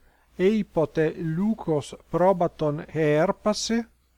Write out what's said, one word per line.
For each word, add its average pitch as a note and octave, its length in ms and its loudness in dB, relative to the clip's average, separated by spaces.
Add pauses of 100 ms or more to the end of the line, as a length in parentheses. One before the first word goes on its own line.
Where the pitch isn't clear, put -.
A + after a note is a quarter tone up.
(380)
eipote E3+ 760 0
Lucos E3+ 760 -2 (160)
probaton E3 760 0 (100)
herpase, F#3+ 920 0 (320)